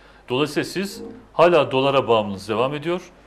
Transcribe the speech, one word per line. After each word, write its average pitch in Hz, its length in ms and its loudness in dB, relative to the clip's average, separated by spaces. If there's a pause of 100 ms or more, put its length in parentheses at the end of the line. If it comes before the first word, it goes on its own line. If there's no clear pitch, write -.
(300)
Dolayısıyla 143 400 -2
siz 196 320 -8 (320)
hala 160 380 4
dolara 131 360 2
bağımlılığınız 101 420 0
devam 117 240 0
ediyor. 165 280 -6 (260)